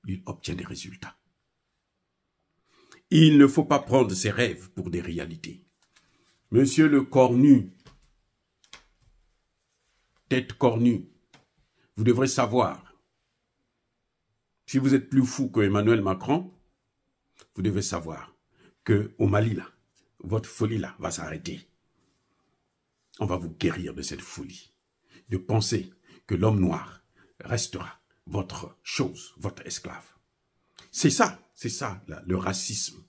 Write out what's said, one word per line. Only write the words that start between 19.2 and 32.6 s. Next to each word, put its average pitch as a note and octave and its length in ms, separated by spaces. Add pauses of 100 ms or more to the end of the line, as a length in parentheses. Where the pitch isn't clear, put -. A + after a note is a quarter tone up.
Mali, G#2+ 280
là, - 120 (520)
votre G#2+ 300
folie, A2+ 300
là, E2 200
va E2 120
s'arrêter. D#2+ 560 (1500)
On A2 80
va F2+ 100
vous E2 140
guérir E2 440
de - 80
cette C#2+ 180
folie, - 500 (600)
de G2+ 80
penser G#2+ 520 (360)
que G2+ 80
l'homme G2+ 260
noir D#2+ 420 (380)
restera - 600 (260)
votre - 560
chose, - 560
votre - 280
esclave. - 400 (840)
C'est - 180
ça, - 320 (120)
c'est - 140
ça, G#2+ 380
là, D#2+ 200
le F#2 100
racisme. F#2+ 720